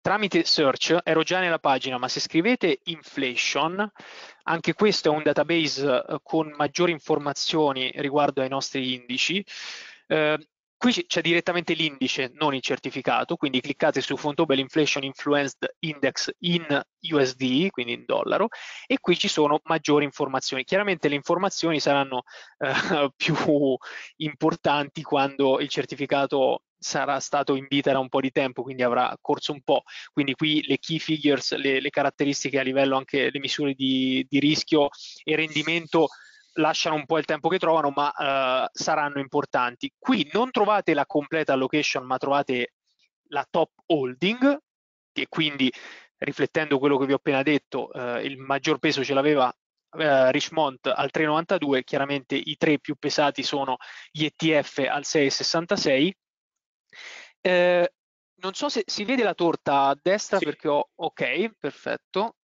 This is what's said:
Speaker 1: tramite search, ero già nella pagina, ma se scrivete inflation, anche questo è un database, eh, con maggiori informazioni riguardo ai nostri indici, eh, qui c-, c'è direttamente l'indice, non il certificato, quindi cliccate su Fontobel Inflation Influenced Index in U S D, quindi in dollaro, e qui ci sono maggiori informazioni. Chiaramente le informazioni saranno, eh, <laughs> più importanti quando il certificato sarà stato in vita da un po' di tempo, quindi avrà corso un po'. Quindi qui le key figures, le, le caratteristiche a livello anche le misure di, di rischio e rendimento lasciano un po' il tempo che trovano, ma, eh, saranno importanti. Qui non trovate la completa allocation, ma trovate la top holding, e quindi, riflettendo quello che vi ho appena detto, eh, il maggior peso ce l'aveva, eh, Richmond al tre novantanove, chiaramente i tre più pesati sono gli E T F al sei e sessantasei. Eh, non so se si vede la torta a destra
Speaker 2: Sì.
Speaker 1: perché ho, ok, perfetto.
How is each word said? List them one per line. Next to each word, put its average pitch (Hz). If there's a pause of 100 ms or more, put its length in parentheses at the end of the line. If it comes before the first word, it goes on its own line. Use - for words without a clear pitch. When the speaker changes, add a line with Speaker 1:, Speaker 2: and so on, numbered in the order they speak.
Speaker 1:
tramite 180
search, 156
ero 160
già 175
nella 175
pagina, 131
ma 123
se -
scrivete 185
inflation, 156 (560)
anche 165
questo 190
è -
un 156
database, 147
eh, 139
con 156
maggiori 151
informazioni 147
riguardo 143
ai 131
nostri 135
indici, 127 (640)
eh, 156 (380)
qui 240
c-, 175
c'è -
direttamente 170
l'indice, 139
non 151
il 131
certificato, 127
quindi 131
cliccate 143
su -
Fontobel 147
Inflation 139
Influenced 143
Index 139
in 165 (300)
U 147
S 127
D, 131
quindi 120
in 120
dollaro, 123 (400)
e 269
qui 175
ci 208
sono 151
maggiori 147
informazioni. 135
Chiaramente 190
le 143
informazioni 170
saranno, 135 (340)
eh, 131
<laughs> 143
più - (800)
importanti 151
quando 139
il 143
certificato 135 (180)
sarà 139
stato 143
in 135
vita 139
da 135
un 131
po' 135
di 135
tempo, 131
quindi 127
avrà 123
corso -
un 143
po'. 135 (280)
Quindi 139
qui 151
le 139
key 160
figures, 147
le, 139
le 135
caratteristiche 139
a 131
livello 135
anche 131
le 135
misure 139
di, 131
di 139
rischio 147 (340)
e 156
rendimento 156 (460)
lasciano 156
un 147
po' 165
il 147
tempo 156
che 180
trovano, 160
ma, 143
eh, 135
saranno 147
importanti. 135
Qui 202
non 240
trovate 202
la 143
completa 151
allocation, 135
ma 135
trovate 139 (540)
la -
top 170 (160)
holding, 196 (540)
e 135
quindi, 139 (440)
riflettendo 147
quello 143
che 135
vi 135
ho 139
appena 135
detto, 139
eh, 120
il 135
maggior 135
peso 139
ce 139
l'aveva, 135 (400)
eh, 139
Richmond 143
al 139
tre 156
novantanove, 151
chiaramente 139
i 143
tre 151
più 151
pesati 143
sono 135 (340)
gli 151
E 147
T 156
F 135
al 139
sei 143
e 135
sessantasei. 170 (1300)
Eh, 180 (500)
non 190
so 294
se 247
si -
vede 247
la 190
torta 147
a 143
destra 202
Speaker 2:
Sì. 185
Speaker 1:
perché 151
ho, 147
ok, 165
perfetto. -